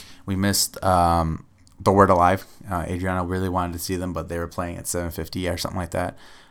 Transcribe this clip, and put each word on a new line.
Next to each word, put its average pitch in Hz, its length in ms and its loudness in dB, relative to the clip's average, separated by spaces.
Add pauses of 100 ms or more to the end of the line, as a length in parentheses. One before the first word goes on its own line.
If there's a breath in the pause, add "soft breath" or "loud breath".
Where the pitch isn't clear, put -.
(260 loud breath)
we 98 100 -2
missed, 98 480 0
um, 85 600 2 (340)
The - 120 4
Word 98 180 8
Alive. 90 360 4 (240)
Uh, 87 180 -4
Adriana 92 360 -2
really 92 260 -2
wanted 87 240 0
to 87 60 -8
see 92 160 -4
them, 90 180 -4
but 80 140 -6
they 85 100 -6
were 85 100 -4
playing 87 300 -8
at 85 100 -10
seven 87 240 -4
fifty 87 360 -6
or 87 100 -2
something - 220 -6
like 87 120 -6
that, 90 260 -4 (340 loud breath)